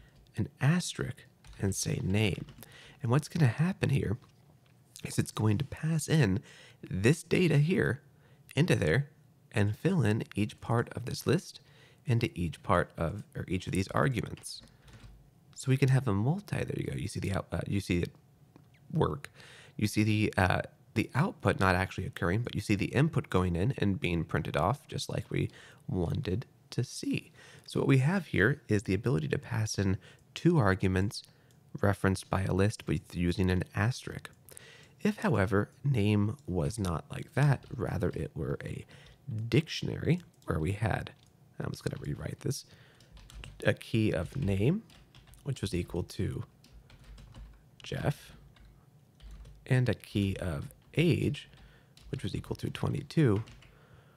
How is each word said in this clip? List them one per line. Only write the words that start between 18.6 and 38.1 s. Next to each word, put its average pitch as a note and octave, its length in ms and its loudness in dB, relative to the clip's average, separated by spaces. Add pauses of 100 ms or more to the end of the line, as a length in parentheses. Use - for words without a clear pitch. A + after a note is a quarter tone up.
work. - 380 0 (460)
You - 100 0
see G#2 160 0
the, G#2+ 340 2
uh, F#2 260 4 (320)
the - 200 0
output A#2+ 460 0
not F#2+ 160 6
actually - 300 -2
occurring, F#2+ 360 -2
but - 140 -6
you G2 40 -2
see G#2 140 0
the F#2 120 0
input C3+ 440 0
going F#2 240 2
in F#2+ 240 0
and G2 220 0
being E2+ 240 0
printed - 320 -2
off F#2+ 320 0
just - 200 -8
like - 220 -4
we F#2 180 0 (380)
wanted F#2 580 -2 (260)
to - 120 -4
see. - 480 -6 (360)
So - 120 -4
what - 100 2
we C3+ 100 6
have E3 280 2
here A#2 400 2
is G#2 160 2
the G2 120 0
ability C3+ 340 -2
to - 100 -2
pass - 400 -4
in G2 180 0 (380)
two E3+ 240 4
arguments F#2+ 640 2 (580)
referenced G2 480 2
by F#2 140 0
a G2 100 0
list G2 360 2
with - 260 -4
using F2 340 0
an F2+ 140 2 (140)
asterisk. - 520 -4 (760)
If, G#3 160 -2
however, G2+ 520 2 (140)
name G#2 520 2 (120)
was F2+ 320 -2
not F2+ 320 -2
like - 220 -10
that, C#3 300 2 (120)
rather - 340 -2